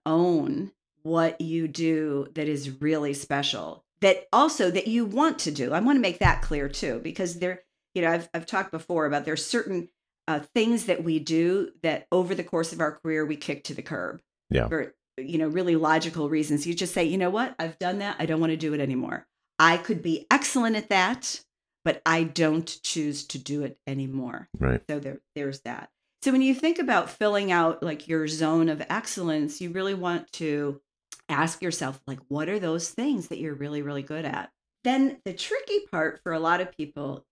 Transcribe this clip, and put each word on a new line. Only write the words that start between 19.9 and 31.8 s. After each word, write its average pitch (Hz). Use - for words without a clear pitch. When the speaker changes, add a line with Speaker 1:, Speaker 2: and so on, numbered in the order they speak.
Speaker 1:
be 160
excellent 240
at 214
that, 214
but -
I 165
don't 160
choose 147
to 139
do 143
it 135
anymore." 135
Speaker 2:
Right. 65
Speaker 1:
So 147
there, 135
there's 139
that. 120
So 269
when 262
you 262
think 320
about 254
filling 202
out, 165
like, 156
your 160
zone 160
of 147
excellence, 160
you 175
really 190
want 175
to 147
ask 160
yourself, 139